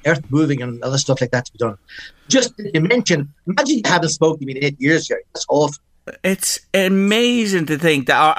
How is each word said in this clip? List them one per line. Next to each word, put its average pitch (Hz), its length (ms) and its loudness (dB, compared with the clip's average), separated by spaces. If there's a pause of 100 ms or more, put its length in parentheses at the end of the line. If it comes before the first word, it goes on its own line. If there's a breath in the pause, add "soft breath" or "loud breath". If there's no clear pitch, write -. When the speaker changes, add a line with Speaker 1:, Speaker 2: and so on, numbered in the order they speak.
Speaker 1:
earth 151 160 2 (100)
moving 143 320 0
and 120 200 -8
other 131 160 -2
stuff 135 220 -2
like 123 100 -2
that 123 160 -2
to - 60 -20
be - 60 -20
done. 110 180 -4 (520 loud breath)
Just, 254 240 2 (220)
you 160 60 2
mentioned, 170 480 0 (180)
imagine 277 320 0
you 208 60 -4
haven't 185 260 0
spoken 156 300 0
to 135 60 -8
me 135 100 -6
in 139 80 -4
eight 143 160 -4
years, 151 260 0
Jerry. 104 160 -6 (100)
That's - 160 -10
awful. 147 320 0 (440)
Speaker 2:
It's - 340 -2 (160)
amazing 196 920 2
to 147 120 -2
think 147 280 2
that, 135 120 4 (200)